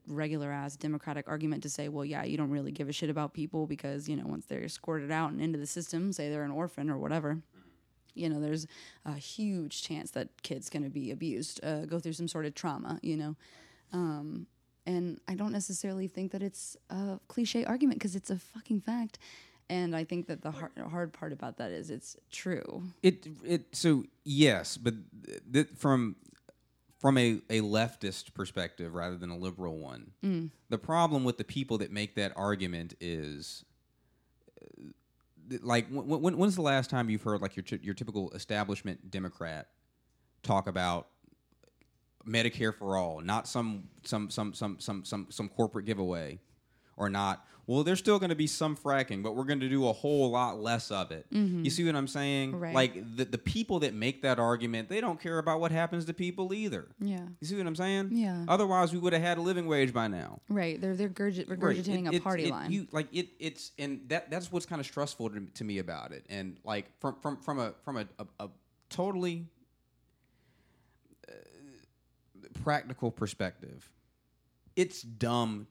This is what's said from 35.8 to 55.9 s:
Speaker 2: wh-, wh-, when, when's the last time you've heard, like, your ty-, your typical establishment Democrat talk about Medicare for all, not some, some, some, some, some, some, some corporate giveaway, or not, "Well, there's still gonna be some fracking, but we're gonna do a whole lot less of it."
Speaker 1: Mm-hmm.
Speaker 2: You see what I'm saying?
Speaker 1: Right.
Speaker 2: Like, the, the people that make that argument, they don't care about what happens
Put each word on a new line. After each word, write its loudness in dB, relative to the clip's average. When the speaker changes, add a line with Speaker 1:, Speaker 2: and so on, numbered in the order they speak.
Speaker 2:
wh-, -2
wh-, 0
when, 4
when's 6
the 0
last 6
time 2
you've 2
heard, 0
like, -2
your -6
ty-, -6
your -4
typical -4
establishment -4
Democrat -6
talk 2
about 0
Medicare 2
for 0
all, 0
not 0
some, -2
some, -2
some, -4
some, -6
some, -6
some, -6
some -6
corporate 0
giveaway, -2
or 0
not, 0
"Well, 4
there's 4
still 6
gonna 2
be 2
some 0
fracking, 2
but -2
we're 0
gonna 0
do 4
a 6
whole 4
lot 2
less 0
of -2
it." -10
Speaker 1:
Mm-hmm. 4
Speaker 2:
You 4
see 2
what 4
I'm 0
saying? 0
Speaker 1:
Right. -4
Speaker 2:
Like, 2
the, 2
the -4
people 0
that 2
make 0
that 4
argument, 2
they -2
don't -2
care -2
about 2
what 4
happens 2